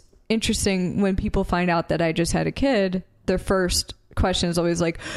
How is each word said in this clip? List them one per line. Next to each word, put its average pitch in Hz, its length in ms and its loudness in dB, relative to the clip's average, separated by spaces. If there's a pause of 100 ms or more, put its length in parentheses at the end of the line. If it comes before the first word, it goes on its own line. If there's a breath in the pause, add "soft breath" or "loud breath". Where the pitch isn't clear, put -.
(300)
interesting 202 720 0
when 190 140 2
people 196 280 -2
find 180 260 0
out 170 200 0
that 170 120 0
I 165 100 2
just 170 200 0
had 160 160 0
a - 40 -2
kid, 196 520 0 (240)
their 185 100 2
first 185 560 0 (220)
question 180 340 2
is 170 100 -2
always 170 220 0
like, 165 180 -2 (180 loud breath)